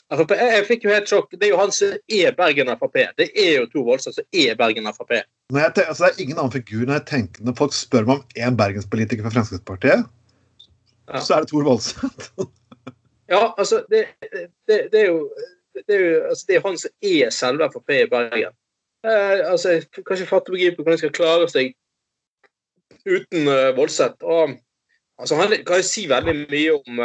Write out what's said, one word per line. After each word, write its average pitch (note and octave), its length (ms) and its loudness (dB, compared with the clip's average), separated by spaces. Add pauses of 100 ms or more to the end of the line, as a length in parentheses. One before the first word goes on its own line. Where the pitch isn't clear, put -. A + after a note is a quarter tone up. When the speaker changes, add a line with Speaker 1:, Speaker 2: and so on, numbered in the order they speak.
Speaker 1:
F D3+ 160 0
P. - 100 0
Jeg, A#3+ 200 2
jeg G3+ 100 2
fikk A#3 180 0
jo G#3 120 2
helt G3+ 140 0
sjokk. - 280 0
Det G3+ 60 -4
er G#3 100 4
jo E3+ 80 4
han G3+ 100 0
som G3+ 220 0 (160)
er F3+ 220 2
Bergen C#3+ 380 0
F A#2 100 -4 (140)
P. B2+ 120 2 (120)
Det F3 180 0
er F3 240 4
jo A#2+ 140 0
to C#3+ 120 -2
Voldseth B2 320 -2
som - 160 -6
er C3 220 2
Bergen A2+ 320 0
F G#2 180 -8
P. A2+ 160 -2 (320)
Speaker 2:
Når C#3+ 140 0
jeg E3 80 -6
ten-, F3+ 140 2
altså, D3 160 0
det - 100 4
er F#3+ 80 -10
ingen D3 140 -8
annen C#3 180 -2
figur A2+ 300 -6
når C#3 160 0
jeg C#3+ 40 -12
tenker, G#2+ 380 -6
når B2 140 -4
folk D3 160 0
spør A2 340 0
meg C3 100 2
om C#3 80 -16 (100)
en A#2+ 220 -2
bergenspolitiker G#2+ 680 -2
fra A2+ 100 -6
Fremskrittspartiet, A2+ 680 0 (1040)
Speaker 1:
Ja. C3 80 -6
Speaker 2:
så F#3 160 0
er D#3 80 2
det - 80 -10
Tor D3 100 0
Voldseth. - 760 -2
<laughs> F#3+ 120 -8 (800)
Speaker 1:
Ja, G#3+ 280 2
altså, G3+ 240 0 (100)
det, A3 140 2 (640)
det, G#3 180 2
det G#3+ 140 2
er G3 80 4
jo, D#3+ 160 0 (500)
det G3 160 -6
er G3 80 2
jo, F3 120 2 (180)
altså, E3 180 -6
det F#3 80 2
er D#3+ 80 2
han F#3+ 160 -4
som - 120 -10 (120)
er D3+ 320 2
selve C#3+ 320 0
F - 60 -14 (100)
P C#3+ 220 0
i - 20 2
Bergen, A#2+ 460 -2 (540)
eh, G3+ 400 2
altså, F3 300 2
jeg D3+ 100 -8 (160)
kan F#3+ 140 -4
ikke F3+ 120 -8
fatte - 220 2
og F#3 60 -4
begripe F3 240 0
hvordan E3 160 2
de D#3+ 80 -6
skal D3 100 -4
klare E3+ 360 2
seg C3 200 0 (1400)
uten, F3 400 -2
eh, C3+ 300 4
Voldseth. C#3+ 500 0
Og, D#3+ 300 2 (640)
altså, D3 180 0
han G3+ 240 2
kan F3+ 180 2
jo - 60 -4
si G#3 240 -6
veldig D3+ 240 0 (160)
mye D3+ 240 2
om, A#2+ 300 -4